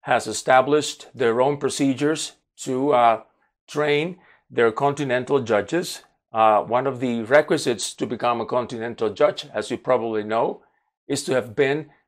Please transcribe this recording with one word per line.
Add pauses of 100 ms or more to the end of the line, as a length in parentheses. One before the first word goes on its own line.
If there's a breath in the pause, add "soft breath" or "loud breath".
has
established
their
own
procedures (220)
to,
uh, (460)
train (320 soft breath)
their
continental
judges. (280)
Uh,
one
of
the
requisites
to
become
a
continental
judge,
as
you
probably
know, (460)
is
to
have
been (180 soft breath)